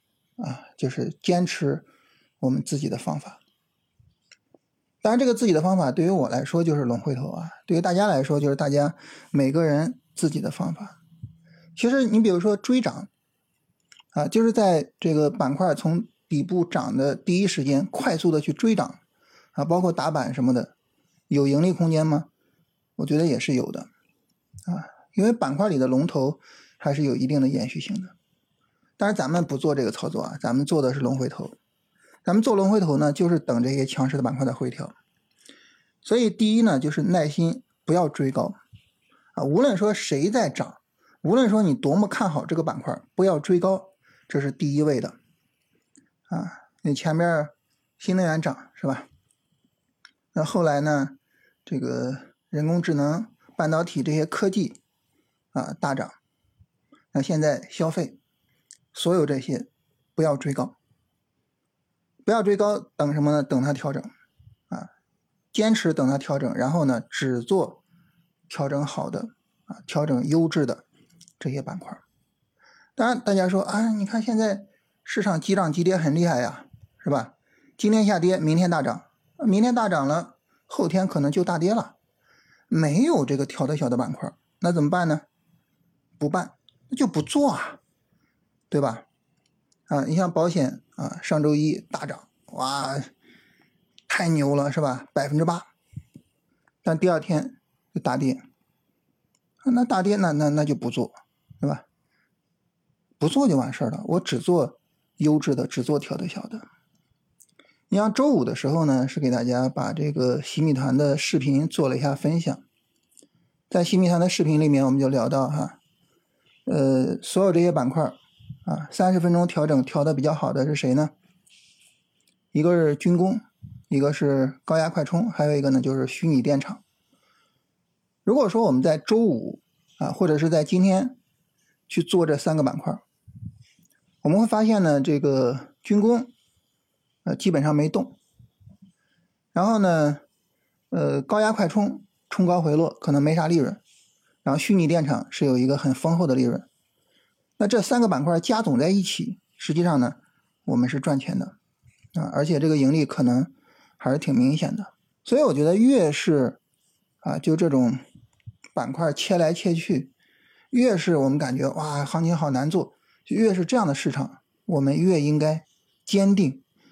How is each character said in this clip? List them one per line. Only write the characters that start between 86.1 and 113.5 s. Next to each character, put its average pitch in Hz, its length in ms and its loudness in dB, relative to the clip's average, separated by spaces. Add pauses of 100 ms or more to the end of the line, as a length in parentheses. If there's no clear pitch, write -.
不 147 120 -2
办， - 240 -4 (360)
那 262 60 -8
就 269 100 2
不 156 160 -2
做 285 300 2
啊， - 300 -8 (880)
对 147 100 0
吧？ 117 280 -4 (800)
啊， 139 180 -2
你 160 100 -2
像 180 160 0
保 170 160 0
险 165 340 -2 (140)
啊， - 260 -10
上 151 220 -2
周 151 100 2
一 151 380 -2
大 - 140 -8
涨， - 240 -14 (240)
哇， 139 500 -6 (1040)
太 170 220 -2
牛 143 260 2
了， 143 160 0
是 165 80 -2
吧？ 131 320 -4
百 143 160 -2
分 147 100 0
之 165 60 2
八， 170 240 -2 (1120)
但 160 160 -2
第 180 120 2
二 160 100 2
天 160 380 -4 (360)
就 165 60 -4
大 127 160 -2
跌， 135 280 -2 (1200)
那 247 180 2
大 220 180 0
跌， 202 140 2
那， 185 160 2
那， 147 180 2
那 151 140 2
就 147 100 0
不 123 160 -4
做， - 220 -4 (480)
对 143 100 -2
吧？ 147 160 -8 (1300)
不 147 100 0
做 277 200 2
就 151 100 4
完 131 160 -2
事 - 100 -6
儿 - 60 -2
了， - 160 -10
我 175 140 0
只 151 200 -4
做 175 400 0 (380)
优 151 200 4
质 143 160 0
的， 127 140 -2
只 127 160 -6
做 147 160 0
调 - 160 -10
得 - 120 -8
小 - 160 -10
的。 - 240 -14 (1200)
你 190 80 0
像 214 160 2
周 277 200 2
五 151 100 2
的 160 120 -4
时 143 120 -4
候 156 180 0
呢， 135 220 2
是 - 120 -6
给 135 100 0
大 120 140 0
家 123 260 0
把 117 240 -6
这 147 180 -4
个 131 300 0
洗 - 200 -6
米 156 120 2
团 131 240 0
的 143 200 2
视 - 200 -2
频 143 300 0
做 151 200 0
了 131 100 -2
一 - 40 -4
下 143 140 -2
分 156 240 0
享。 - 240 -6 (1080)